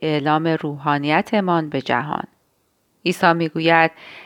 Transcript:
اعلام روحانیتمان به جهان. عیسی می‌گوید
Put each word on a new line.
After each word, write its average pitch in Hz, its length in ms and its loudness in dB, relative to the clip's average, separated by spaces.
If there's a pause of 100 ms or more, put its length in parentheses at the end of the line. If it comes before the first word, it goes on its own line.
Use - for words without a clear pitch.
اعلام 151 460 0
روحانیتمان 156 1200 0
به 139 120 -4
جهان. 127 420 -4 (840)
عیسی 180 280 2
می‌گوید 165 580 2 (340)